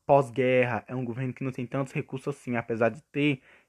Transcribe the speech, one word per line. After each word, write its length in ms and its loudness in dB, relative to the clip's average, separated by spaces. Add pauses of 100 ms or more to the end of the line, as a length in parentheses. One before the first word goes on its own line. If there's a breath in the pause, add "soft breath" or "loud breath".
pós-guerra, 840 4
é 40 -8
um 120 -4
governo 280 -6
que 80 -18
não 120 -4
tem 120 -8
tantos 280 -6
recursos 420 -6
assim, 220 -4
apesar 320 2
de 140 -4
ter, 380 0 (280 soft breath)